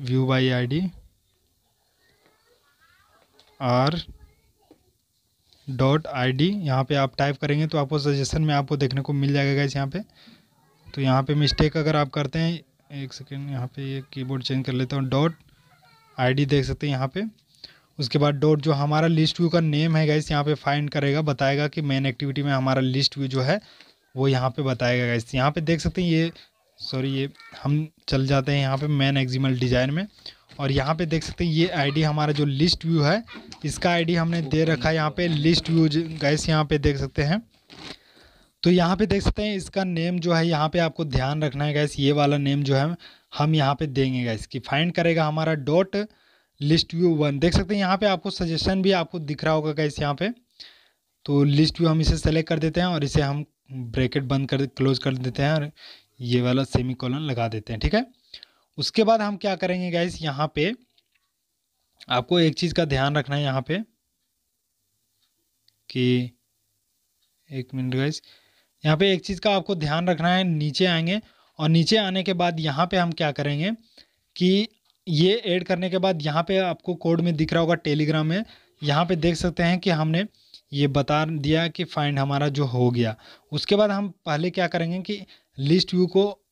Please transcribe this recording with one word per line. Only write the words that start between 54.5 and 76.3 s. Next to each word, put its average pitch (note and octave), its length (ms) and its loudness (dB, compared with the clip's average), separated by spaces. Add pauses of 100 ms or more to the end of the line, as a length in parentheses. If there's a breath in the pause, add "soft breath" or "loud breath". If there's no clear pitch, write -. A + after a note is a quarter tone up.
क्लोज C3 320 0
कर C3+ 160 -2
देते B2+ 280 -4
हैं D3 80 2
और D3+ 200 -2 (500 loud breath)
ये B2 200 2
वाला B2 240 2
सेमीकोलन B2+ 560 -2
लगा B2 260 -2
देते A2 260 -8
हैं। G#2+ 60 -8
ठीक D3+ 140 -2
है, A#3 120 2 (720 loud breath)
उसके G#3+ 260 0
बाद A3 180 4
हम G#3 160 -4
क्या G3 180 -2
करेंगे F3+ 360 -2
गाइस, E3+ 300 -2
यहाँ D3 340 -4
पे D#3+ 160 0 (1400)
आपको B2+ 300 0
एक D#3+ 160 4
चीज़ E3 180 -4
का E3+ 140 0
ध्यान C#3 300 0
रखना C#3+ 180 -4
है D3 80 -2
यहाँ C3+ 200 -2
पे E3+ 160 -4 (2000)
कि, B2 420 0 (1200)
एक C3 240 -10
मिनट B2+ 220 -4
गाइस, C#3+ 260 -2 (600 soft breath)
यहाँ D#3 140 4
पे G3 160 4
एक F3+ 80 -2
चीज़ F#3+ 200 -8
का G#3 140 2
आपको F#3+ 220 -2
ध्यान D#3 320 -2
रखना E3 200 0
है, F#3 160 2
नीचे D#3 420 0
आएंगे E3+ 320 0 (400 soft breath)
और D#3 100 2
नीचे E3 280 4
आने F#3+ 260 -2
के G3 120 -2
बाद E3+ 240 0
यहाँ D#3 280 0
पे F#3+ 100 0
हम F3 160 2
क्या D#3 200 -2
करेंगे C#3+ 380 -2 (640 soft breath)
कि F#3+ 320 2 (400)
ये F3 280 4
ऐड F#3 280 -2
करने F3+ 260 -2
के F#3 100 -2
बाद F3+ 220 0
यहाँ D#3 220 -2